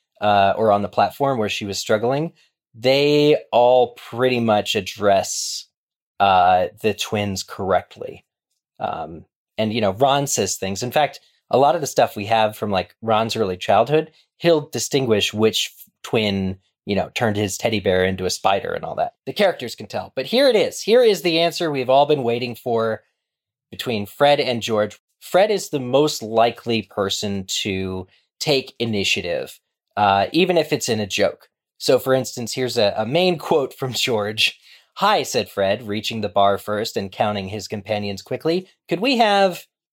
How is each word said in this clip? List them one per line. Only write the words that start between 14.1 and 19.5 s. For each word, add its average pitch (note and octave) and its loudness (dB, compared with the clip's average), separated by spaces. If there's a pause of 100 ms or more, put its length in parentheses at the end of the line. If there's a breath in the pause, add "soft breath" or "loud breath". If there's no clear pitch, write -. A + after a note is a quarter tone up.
he'll D#3 2
distinguish A#2 0
which G#2+ 0
f-, - -20 (160)
twin, G2 -2 (300)
you G2+ -2
know, F#2 -2
turned G#2+ -2
his G#2 -2
teddy A2+ -2
bear F#2 2
into F#2+ -2
a F2+ -2
spider F#2+ -2
and D#2+ -8
all D#2+ -10
that. - -4 (140)
The C3+ -8
characters E3+ -2